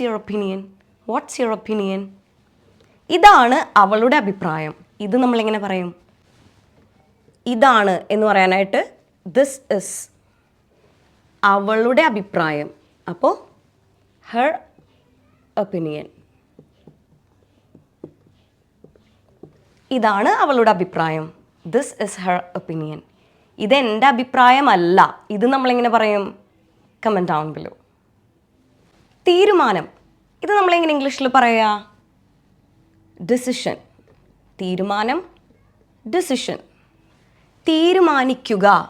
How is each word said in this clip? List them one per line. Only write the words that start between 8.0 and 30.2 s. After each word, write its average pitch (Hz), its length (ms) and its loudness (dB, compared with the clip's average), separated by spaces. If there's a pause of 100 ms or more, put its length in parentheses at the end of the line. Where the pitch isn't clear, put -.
എന്ന് 214 160 0
പറയാനായിട്ട് 196 520 2 (560)
this 277 140 2 (260)
is 190 100 -8 (1700)
അവളുടെ 220 580 2
അഭിപ്രായം. 160 600 -4 (420)
അപ്പോ 277 180 0 (1000)
her 247 160 0 (1120)
opinion. 165 420 -8 (4000)
ഇതാണ് 214 340 2 (120)
അവളുടെ 233 320 4
അഭിപ്രായം. 165 480 -4 (520)
This 277 120 -4 (180)
is - 80 -12 (100)
her 180 140 0 (220)
opinion. 156 380 -10 (680)
ഇതെൻ്റെ 247 460 2
അഭിപ്രായമല്ല. 247 840 4 (380)
ഇത് 220 180 2
നമ്മളെങ്ങനെ 240 420 0
പറയും? 208 300 0 (760)
Comment 185 300 0
down 156 220 -4
below. - 180 -16 (1500)
തീരുമാനം. 349 580 4 (580)